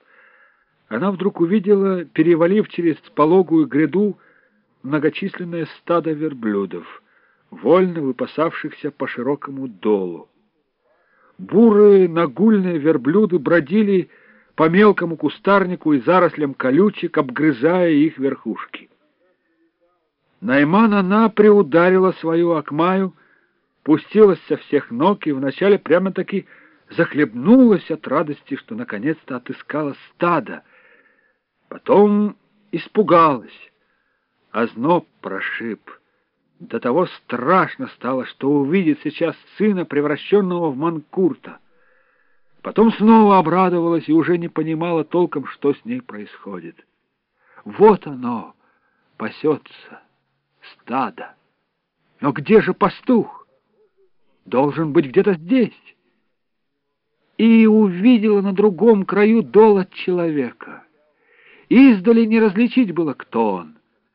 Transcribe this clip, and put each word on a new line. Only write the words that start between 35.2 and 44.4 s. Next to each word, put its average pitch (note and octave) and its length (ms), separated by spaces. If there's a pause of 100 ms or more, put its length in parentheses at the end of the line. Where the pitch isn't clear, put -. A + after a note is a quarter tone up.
прошиб. G2 600 (800)
До - 220
того C#3 260
страшно C3+ 880
стало, B2+ 320
что - 240
увидит D3 540
сейчас D#3 320 (220)
сына, F#3+ 260
превращенного E3+ 880
в B2+ 60
манкурта. D#3+ 840 (1040)
Потом A3 320
снова G#3+ 440
обрадовалась E3+ 680
и D3 40
уже E3 260
не E3+ 100